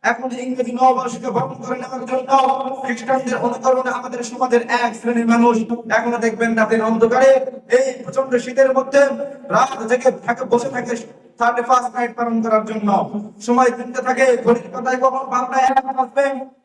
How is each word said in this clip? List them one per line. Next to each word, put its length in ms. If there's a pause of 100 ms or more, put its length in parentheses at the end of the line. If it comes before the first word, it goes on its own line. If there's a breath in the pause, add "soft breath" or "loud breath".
(100)
এখন 180 (160)
ইংরেজি 340
নববর্ষকে 580
বরণ 260
করে 200
নেওয়ার 280
জন্য 200 (520)
খ্রিস্টানদের 540 (100)
অনুকরণে 520
আমাদের 220 (100)
সমাজের 320 (180)
এক 200
শ্রেণীর 320
মানুষ 220 (420)
এখনো 280
দেখবেন 340
রাতের 300
অন্ধকারে 420 (480)
এই 80 (160)
প্রচন্ড 300 (120)
শীতের 320
মধ্যে 240 (540)
রাত 160 (200)
জেগে 200 (160)
থাকে, 160 (100)
বসে 220
থাকে 200 (440)
থার্টি 300
ফার্স্ট 260
নাইট 240
পালন 260
করার 260
জন্য। 180 (580)
সময় 300
কিনতে 320
থাকে, 180 (180)
ঘড়ির 280
কাঁটায় 320
কখন 280
বারোটা 260 (120)
এক 60 (200)
বাজবে 280 (400)